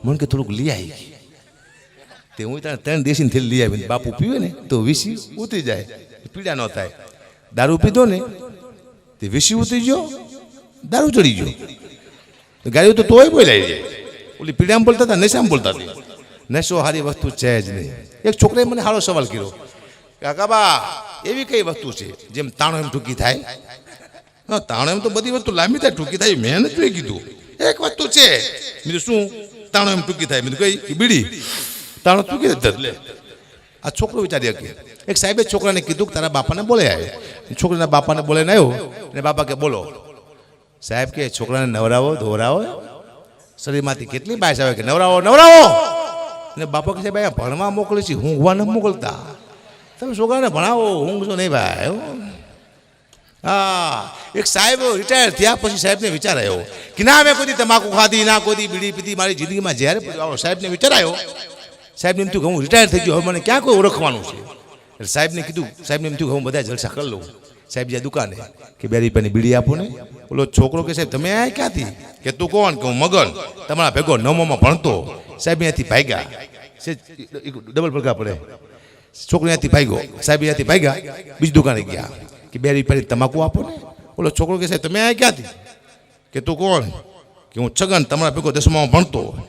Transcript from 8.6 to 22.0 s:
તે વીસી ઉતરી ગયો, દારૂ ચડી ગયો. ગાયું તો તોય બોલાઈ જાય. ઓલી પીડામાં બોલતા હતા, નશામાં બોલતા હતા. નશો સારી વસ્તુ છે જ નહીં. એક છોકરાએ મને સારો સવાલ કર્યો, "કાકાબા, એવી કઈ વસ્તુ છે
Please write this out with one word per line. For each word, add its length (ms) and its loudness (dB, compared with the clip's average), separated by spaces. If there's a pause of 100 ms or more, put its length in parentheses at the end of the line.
તે 80 -10
વીસી 280 0
ઉતરી 260 0
ગયો, 300 0 (760)
દારૂ 200 2
ચડી 240 4
ગયો. 140 -4 (1160)
ગાયું 300 6
તો 80 4
તોય 260 10
બોલાઈ 320 8
જાય. 220 -4 (580)
ઓલી 100 -8
પીડામાં 320 4
બોલતા 200 6
હતા, 120 2
નશામાં 340 2
બોલતા 200 2
હતા. 320 -8 (500)
નશો 300 -2
સારી 200 -2
વસ્તુ 280 -4
છે 320 0
જ 80 -8
નહીં. 220 -8 (340)
એક 60 2
છોકરાએ 320 4
મને 180 -2
સારો 180 0
સવાલ 260 0
કર્યો, 280 -8 (680)
"કાકાબા, 640 2 (420)
એવી 180 -4
કઈ 180 0
વસ્તુ 300 -6
છે 360 -14